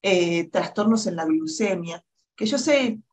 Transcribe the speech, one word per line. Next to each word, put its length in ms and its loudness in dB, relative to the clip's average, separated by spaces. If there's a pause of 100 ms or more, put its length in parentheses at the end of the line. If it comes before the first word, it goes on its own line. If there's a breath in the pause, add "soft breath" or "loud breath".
eh, 480 2
trastornos 580 0
en 80 -4
la 100 -4
glucemia, 800 -2 (340)
que 80 -4
yo 120 0
sé, 420 2 (140)